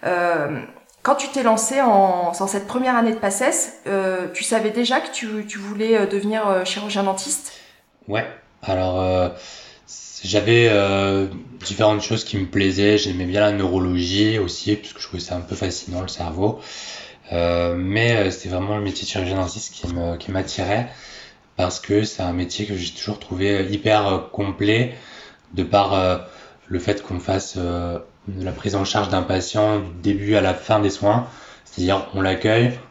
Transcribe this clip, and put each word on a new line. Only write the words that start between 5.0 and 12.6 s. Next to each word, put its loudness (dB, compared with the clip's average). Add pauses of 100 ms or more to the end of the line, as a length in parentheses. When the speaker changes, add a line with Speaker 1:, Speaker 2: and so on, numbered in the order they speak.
Speaker 1:
que -10
tu, -6
tu -12
voulais, 0
euh, 4
devenir, 0
euh, 2
chirurgien -2
dentiste ? -2 (560)
Speaker 2:
Ouais, -2 (380)
alors, 0
euh, 4 (960)
j'avais, 4
euh, 4 (320)
différentes 2
choses -2
qui -4
me 0
plaisaient. 4